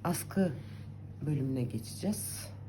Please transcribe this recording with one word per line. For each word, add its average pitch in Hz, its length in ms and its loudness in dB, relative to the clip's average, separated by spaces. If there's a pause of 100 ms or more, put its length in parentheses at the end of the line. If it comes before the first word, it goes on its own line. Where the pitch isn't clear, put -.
askı 175 480 4 (720)
bölümüne 131 360 4
geçeceğiz. - 840 -2 (200)